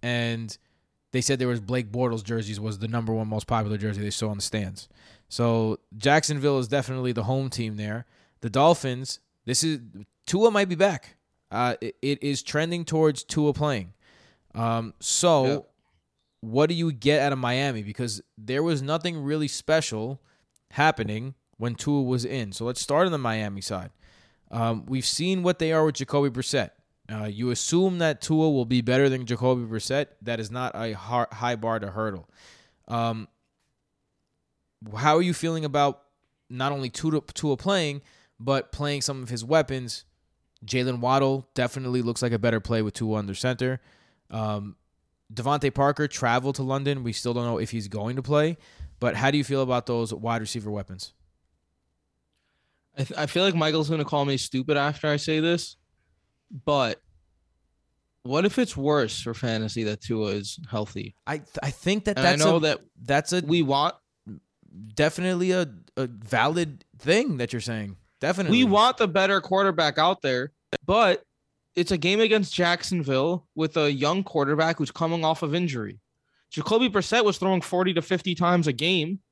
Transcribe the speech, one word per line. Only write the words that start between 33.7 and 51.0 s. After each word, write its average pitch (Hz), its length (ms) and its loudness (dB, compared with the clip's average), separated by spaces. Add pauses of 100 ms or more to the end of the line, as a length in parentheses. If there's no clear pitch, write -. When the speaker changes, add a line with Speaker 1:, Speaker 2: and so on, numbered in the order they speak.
Speaker 1:
how 151 200 4
are 175 60 4
you 180 100 2
feeling 165 320 -4
about 143 380 0 (480)
not 131 220 -2
only 139 180 -4
Tua, 156 300 -2 (120)
Tua 143 240 0
playing, 156 460 0 (380)
but 131 320 -2
playing 143 300 -4
some 135 200 -6
of 117 60 -12
his 117 160 -6
weapons? 131 600 0 (600)
Jalen 127 340 0
Waddle 135 540 2
definitely 127 480 0
looks 117 200 -2
like 120 100 0
a 117 60 0
better 113 220 2
play 113 220 0
with 104 120 -2
Tua 110 240 -2
under 98 160 -6
center. 127 460 -2 (500)
Um, 104 460 -4 (560)
Devontae 135 400 0
Parker 143 360 2
traveled 127 480 0
to 135 60 -4
London. 135 400 -2
We 117 100 -4
still 120 220 -4
don't 120 100 -2
know 117 140 -2
if 113 120 -4
he's 110 180 -6
going 107 280 -6
to 135 60 -6
play, 151 340 2 (420)
but 123 180 0
how 131 140 4
do 147 80 4
you 139 60 2
feel 135 180 0
about 127 240 0
those 117 260 -2
wide 117 280 -4
receiver 107 300 -8
weapons? 98 420 -10 (1800)